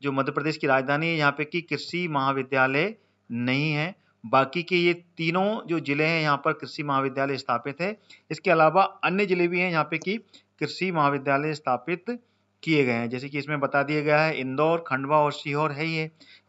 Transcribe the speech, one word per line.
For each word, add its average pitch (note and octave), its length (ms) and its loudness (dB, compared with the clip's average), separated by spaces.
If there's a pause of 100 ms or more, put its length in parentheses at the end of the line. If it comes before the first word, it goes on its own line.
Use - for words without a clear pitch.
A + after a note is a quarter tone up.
जो C#3 100 -2
मध्य C3+ 200 0
प्रदेश D3+ 260 -2
की D#3 100 -2
राजधानी C#3 400 2
है, E3 80 0
यहाँ D3 160 4
पे D3 140 -4
कि E3+ 160 -6
कृषि E3+ 460 -6
महाविद्यालय C3+ 880 0 (360)
नहीं B2+ 400 -2
है। D3+ 320 -4 (220)
बाकी C3+ 380 2
के F3+ 120 -2
ये F3 180 4
तीनों F3 720 -2
जो E3 120 -2
जिले C#3+ 240 0
हैं, D#3+ 180 0
यहाँ D3 160 2
पर D#3 160 0
कृषि D3 300 -10
महाविद्यालय C3+ 540 0
स्थापित C3 440 -4
है। G#3 160 -4 (340)
इसके F3 200 0
अलावा D#3+ 320 6
अन्य F#3+ 420 -2
जिले F3 220 2
भी F3 120 -2
हैं, F3+ 120 0
यहाँ D#3+ 120 2
पे D#3+ 140 -6
कि F#3+ 200 -4 (420)
कृषि F3+ 320 -4
महाविद्यालय C#3+ 600 0
स्थापित D3 520 -4 (580)
किए D3+ 220 4
गए B2 60 2
हैं। A#2 180 -2
जैसे B2+ 200 -8
कि C#3+ 100 -6
इसमें C#3+ 200 -4
बता C#3 240 2
दिया D3+ 180 -2
गया D3+ 200 4
है, D#3 180 0
इंदौर, D3+ 480 0
खंडवा C3+ 300 0
और D3 140 4
सीहोर D3 400 -2
है C#3+ 120 -6
ही D#3+ 120 -4
है। D#3 160 -4 (380)